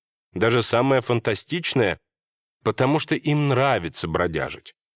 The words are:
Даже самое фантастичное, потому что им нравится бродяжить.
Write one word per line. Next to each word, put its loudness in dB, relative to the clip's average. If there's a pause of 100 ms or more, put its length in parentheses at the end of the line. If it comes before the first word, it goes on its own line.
(320)
Даже 2
самое 2
фантастичное, -2 (640)
потому 0
что -4
им 0
нравится 0
бродяжить. -4 (220)